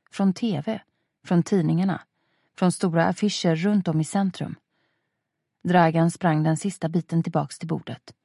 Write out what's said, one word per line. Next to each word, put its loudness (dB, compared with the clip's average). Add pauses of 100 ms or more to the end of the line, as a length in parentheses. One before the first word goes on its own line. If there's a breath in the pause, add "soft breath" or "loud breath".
(120)
Från 0
T -4
V, -6 (460)
från 2
tidningarna, 0 (560)
från 2
stora 2
affischer 0
runt 0
om 0
i 0
centrum. -4 (1080)
Dragan 4
sprang 0
den 2
sista -6
biten 0
tillbaks -4
till -10
bordet. -8 (120)